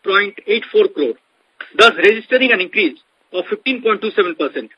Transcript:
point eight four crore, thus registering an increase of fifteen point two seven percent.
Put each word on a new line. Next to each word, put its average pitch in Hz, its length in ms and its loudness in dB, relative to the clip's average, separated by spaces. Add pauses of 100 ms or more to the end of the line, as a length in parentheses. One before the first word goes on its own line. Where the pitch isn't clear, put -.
point 202 320 0 (100)
eight 226 280 -2
four 208 160 4
crore, 135 240 -4 (640)
thus 226 180 6
registering 226 560 2
an 202 80 2
increase 180 400 -4 (320)
of 180 180 -6
fifteen 247 320 -6
point 220 200 -2
two 220 100 -6
seven 180 240 -2
percent. 135 420 -6